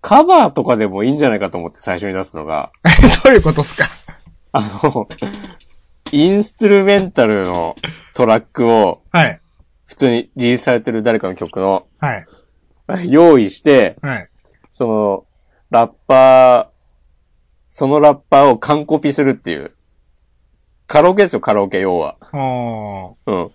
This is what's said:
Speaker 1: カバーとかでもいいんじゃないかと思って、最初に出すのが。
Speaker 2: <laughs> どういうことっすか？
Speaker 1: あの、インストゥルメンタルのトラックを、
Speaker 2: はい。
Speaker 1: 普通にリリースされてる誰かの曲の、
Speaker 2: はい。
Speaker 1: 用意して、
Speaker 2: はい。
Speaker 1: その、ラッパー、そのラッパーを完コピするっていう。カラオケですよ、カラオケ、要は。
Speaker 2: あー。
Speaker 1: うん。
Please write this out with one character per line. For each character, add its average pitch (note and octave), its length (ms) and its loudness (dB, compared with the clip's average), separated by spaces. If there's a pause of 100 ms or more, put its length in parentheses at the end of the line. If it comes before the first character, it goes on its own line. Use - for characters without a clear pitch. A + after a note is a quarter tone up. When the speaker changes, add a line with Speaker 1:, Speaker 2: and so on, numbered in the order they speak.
Speaker 1:
カ C#4 240 2
バ E4 240 4
ー - 40 -4
と B2+ 120 -6
か B2 120 0
で G#2+ 100 -2
も G2 180 -6
い B2+ 60 -2
い - 20 -2
ん D3+ 60 -6
じ D3 80 0
ゃ - 20 2
な A2 80 -2
い F#2+ 40 -6
か F#2+ 100 -6
と F#2 80 -10
思 E2+ 100 -10
っ - 40 -16
て、 - 80 -20
最 F#2 180 -6
初 G2+ 100 -10
に F#2 60 -8
出 F#2+ 100 -6
す - 120 -18
の D#2 100 -12
が。 D#2 260 -8 (240)
Speaker 2:
<laughs> - 280 4
ど C4+ 60 8
う B3+ 40 6
い - 20 6
う F3 60 4
こ D#3 100 -2
と D#3 100 -4
っ - 20 -2
す - 120 -14
か？ C3+ 80 -2 (680)
Speaker 1:
あ G#2 300 -6
の、 C3+ 240 -2 (1040)
イ D3 160 2
ン G3 160 0
ス G#3+ 120 -8
ト A3 120 -2
ゥ - 20 4
ル G3 160 4
メ G3+ 140 2
ン F#3+ 140 -6
タ - 140 0
ル G#3 180 -2
の F2 320 -6 (380)
ト B2 120 0
ラ A2 140 0
ッ - 0 -
ク - 260 -4
を、 A2 360 2 (100)
Speaker 2:
は D#3+ 140 0
い。 G2+ 140 -10 (460)
Speaker 1:
普 - 100 -20
通 C#3 120 0
に A#2+ 280 -2
リ B2 120 -4
リ B2 60 2
ー B2 40 -4
ス - 40 -10
さ C3 100 -2
れ A#2+ 80 0
て A#2 100 -8
る A2+ 120 -4
誰 A2 160 0
か G2 100 -6
の F#2 60 -8
曲 - 260 -10
の、 F#2+ 260 -2 (120)
Speaker 2:
は C3+ 180 -6
い。 G2 100 -16 (840)
Speaker 1:
用 D#3 280 6
意 G2+ 120 0
し - 100 -20
て、 C3 400 2
Speaker 2:
は C3 200 -10
い。 F2 100 -20 (420)
Speaker 1:
そ B2+ 140 -6
の、 G#2+ 400 -4 (440)
ラ A#2 180 2
ッ - 20 -16 (160)
パ C3 540 6
ー、 - 60 -8 (1040)
そ - 180 -6
の D3 120 0
ラ D3 120 4
ッ - 20 0
パ C#3 300 2
ー C#3+ 60 4
を A2+ 80 0
完 D3+ 280 -4
コ D#3 140 -2
ピ D3 120 -4
す D3 100 -4
る C3+ 100 0
っ - 20 -2
て - 160 -12
い D#2+ 60 -8
う。 C#2+ 180 -16 (1120)
カ D3+ 160 2
ラ F3 80 4
オ F#3 40 -2
ケ G#3 80 2
で F#3+ 60 2
す - 60 -10
よ、 A2 60 -4
カ - 140 -4
ラ G#2 80 0
オ G2 60 -4
ケ、 F#2+ 120 -4
要 F#2 180 -2
は。 D2+ 220 -8
Speaker 2:
あ - 160 -18
ー。 A2+ 760 -10 (120)
Speaker 1:
う A#2 60 -4 (160)
ん。 - 60 -20